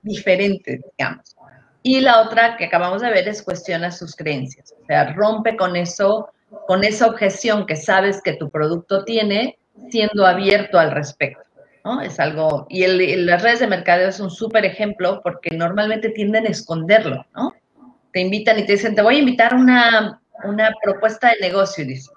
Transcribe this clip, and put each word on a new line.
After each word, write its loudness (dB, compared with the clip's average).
diferente, -2
digamos. -8
Y 2
la 6
otra 2
que -6
acabamos -2
de -2
ver 0
es -8
cuestiona -6
sus -16
creencias, -10
o -20
sea, 0
rompe 0
con -2
eso, -2
con 0
esa 2
objeción 0
que -6
sabes 0
que -4
tu -8
producto -4
tiene, -2
siendo 2
abierto 2
al 4
respecto, -6
¿no? -6
Es -8
algo, -2
y -2
el, 4
el, 0
las 2
redes 2
de 0
mercadeo 2
es -6
un -6
súper 0
ejemplo -4
porque -6
normalmente -2
tienden -2
a -2
esconderlo, -2
¿no? -6
Te -4
invitan 0
y -4
te 2
dicen, 0
"Te 2
voy 6
a 4
invitar 2
una, 4
una 0
propuesta 0
de 0
negocio", -2
y -6
dices, -12